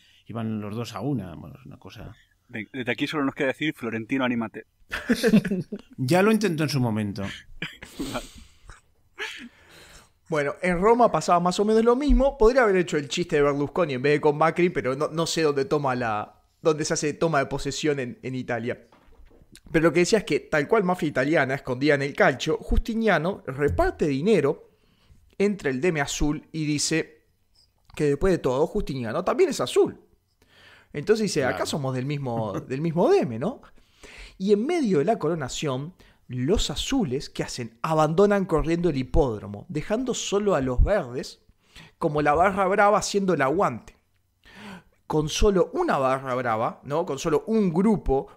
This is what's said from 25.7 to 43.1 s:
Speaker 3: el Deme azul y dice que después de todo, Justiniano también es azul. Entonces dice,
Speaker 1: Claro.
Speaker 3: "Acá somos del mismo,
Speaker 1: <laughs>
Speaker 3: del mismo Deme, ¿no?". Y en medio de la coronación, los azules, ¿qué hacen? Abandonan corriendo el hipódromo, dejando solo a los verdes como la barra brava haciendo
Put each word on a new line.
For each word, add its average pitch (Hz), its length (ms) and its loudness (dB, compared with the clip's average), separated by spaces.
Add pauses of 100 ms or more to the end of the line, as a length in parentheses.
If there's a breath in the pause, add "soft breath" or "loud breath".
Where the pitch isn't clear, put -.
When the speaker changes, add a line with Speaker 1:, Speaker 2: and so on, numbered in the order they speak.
Speaker 3:
el 127 100 -2
Deme 160 220 0
azul 147 500 -2
y 156 140 -4
dice 151 580 -2 (720)
que 156 80 -2
después 143 280 2
de 170 60 2
todo, 143 280 0
Justiniano 139 580 -4
también 277 240 2
es 247 140 -4
azul. - 360 2 (920 soft breath)
Entonces 151 320 0
dice, 180 160 0
Speaker 1:
Claro. 131 160 0
Speaker 3:
"Acá 208 100 -2
somos 131 280 -4
del 127 100 -4
mismo, 120 560 -4
Speaker 1:
<laughs> - 80 -14
Speaker 3:
del 135 140 -4
mismo 170 280 2
Deme, 185 280 0
¿no?". 190 240 -6 (720 loud breath)
Y 196 160 2
en 208 140 2
medio 277 320 0
de 139 80 2
la 220 120 0
coronación, 147 760 -6 (340 soft breath)
los 127 420 -2
azules, 147 600 -4
¿qué - 120 -6
hacen? - 400 -10
Abandonan 165 640 4
corriendo 165 460 0
el 139 80 -2
hipódromo, 110 720 0
dejando 220 440 -4
solo 202 400 0
a 143 60 2
los 127 240 2
verdes 156 560 -4 (580 loud breath)
como 151 240 0
la 147 120 4
barra 190 340 4
brava 202 300 4
haciendo 196 360 0